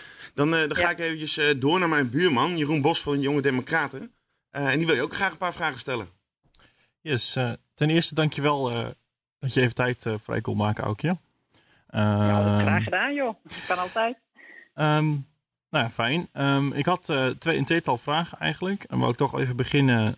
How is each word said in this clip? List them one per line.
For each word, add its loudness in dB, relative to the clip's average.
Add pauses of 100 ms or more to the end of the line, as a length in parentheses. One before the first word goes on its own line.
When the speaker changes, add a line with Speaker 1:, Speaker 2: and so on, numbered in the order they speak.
(340)
Speaker 1:
Dan, 2
eh, 2
dan 0
ga 0
Speaker 2:
Ja. 2
Speaker 1:
ik -4
eventjes, -4
eh, 2
door 4
naar 2
mijn 2
buurman, 2
Jeroen 0
Bos 0
van -2
de 0
Jonge 0
Democraten. -2 (380)
Eh, -2
en 2
die 0
wil 4
je 2
ook -4
graag 0
een -16
paar -4
vragen -4
stellen. -6 (920)
Speaker 3:
Yes, -4
eh, -2 (220)
ten 0
eerste 2
dankjewel, 0
eh, -4 (500)
dat -4
je 2
even 2
tijd, -2
eh, -2
vrij -4
kon -4
maken, 0
Aukje. -2
Speaker 2:
Ja, -2
dat 4
Speaker 3:
Ehm, 4
Speaker 2:
graag 2
gedaan, -2
joh. -2 (320)
Kan -2
altijd. -2 (580)
Speaker 3:
ehm, 2 (640)
nou 0
ja, -4
fijn. -2
Ehm, 0
ik -2
had, 0
eh, 0
twee, -2
een 0
tweetal 0
vragen -4
eigenlijk. -4
En -4
wou 2
ik -2
toch -2
even -2
beginnen 2